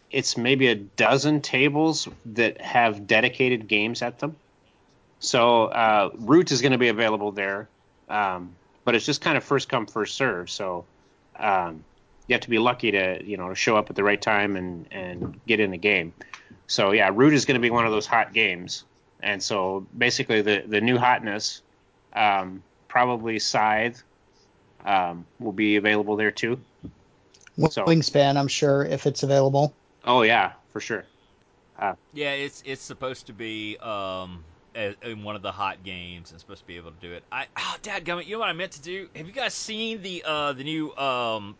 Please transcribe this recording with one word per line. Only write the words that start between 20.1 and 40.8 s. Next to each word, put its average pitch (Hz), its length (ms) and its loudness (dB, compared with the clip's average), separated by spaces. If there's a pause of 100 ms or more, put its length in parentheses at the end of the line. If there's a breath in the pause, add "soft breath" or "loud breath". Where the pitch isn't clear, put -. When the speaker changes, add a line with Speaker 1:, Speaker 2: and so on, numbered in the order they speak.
Speaker 1:
the, 101 260 2
the 107 140 0
new 123 160 2
hotness, 113 640 0 (500)
um, 95 500 0 (280)
probably 117 500 0
Scythe, 110 640 0 (840)
um, 87 400 0 (140)
will 113 140 -6
be 104 240 2
available 104 400 2
there, 107 140 2
too. 117 280 -4 (1000)
Speaker 2:
Wi- 160 140 2
Speaker 1:
So 117 140 -2
Speaker 2:
Wingspan, 143 520 4
I'm 139 120 0
sure, 139 360 2
if 143 220 -2
it's - 160 -2
available. 139 500 2 (320)
Speaker 1:
Oh, 123 180 6
yeah, 110 280 4 (220)
for 110 80 -8
sure. 101 240 -8 (760)
Uh, 98 140 -2 (200)
Speaker 3:
Yeah, 143 200 -4
it's, 139 320 -8
it's 135 160 -10
supposed - 460 -10
to 120 60 -18
be, 107 460 -8
um, 92 640 -8 (320)
a-, 104 280 -6
in 107 200 -12
one 104 120 -10
of 98 60 -14
the 98 100 -8
hot 92 320 -6
games 87 480 -14
and 82 80 -20
supposed - 220 -20
to - 60 -20
be 87 100 -16
able 82 140 -18
to 80 100 -20
do 87 120 -16
it. 85 180 -16
I, 131 160 -10 (100)
oh, - 260 -8
dadgummit, 175 440 -10
you 190 60 -12
know 226 60 -10
what 214 100 -4
I 175 40 -6
meant 175 200 -10
to 143 80 -20
do? 180 340 -14
Have 156 120 -16
you 202 60 -20
guys 233 200 -6
seen 220 500 -8
the, 180 220 -10
uh, 151 280 -2
the 131 100 -10
new, 156 320 -6